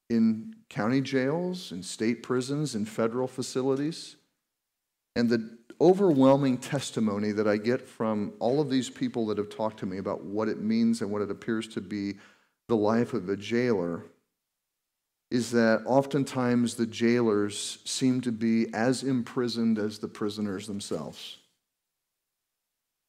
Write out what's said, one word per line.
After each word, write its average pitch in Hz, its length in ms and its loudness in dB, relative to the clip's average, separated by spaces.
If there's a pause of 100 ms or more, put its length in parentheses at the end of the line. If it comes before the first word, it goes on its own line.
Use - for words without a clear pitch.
in 113 460 2 (140)
county 120 320 0
jails, 147 680 -2
in 90 120 -10
state 117 400 -2
prisons, 127 520 -2
in 107 100 -2
federal 117 420 -2
facilities. 135 880 -4 (1000)
And 120 140 2
the 113 280 -2 (240)
overwhelming 139 760 6
testimony 107 760 -2
that 104 140 2
I 104 100 4
get 120 240 0
from 107 580 -4
all 135 220 2
of 143 80 0
these 131 200 0
people 120 380 -4
that 107 100 -2
have 104 120 -4
talked 110 300 -4
to - 60 -6
me 92 120 -4
about 98 260 -4
what 104 240 -2
it - 140 -4
means 113 400 2
and 101 100 -4
what 104 100 -2
it 98 80 -2
appears 110 400 -4
to 110 120 -6
be 101 340 -6 (520)
the 113 100 2
life 113 360 2
of 95 160 -4
a 101 60 2
jailer 101 720 -2 (1300)
is 117 200 -2
that 113 340 6
oftentimes 127 880 2
the 117 100 0
jailers 110 960 0
seem 127 380 0
to 123 100 -2
be 113 420 0
as 120 300 0
imprisoned 117 760 0
as 104 220 -4
the 110 80 -8
prisoners 104 600 -6
themselves. 98 720 -10 (1700)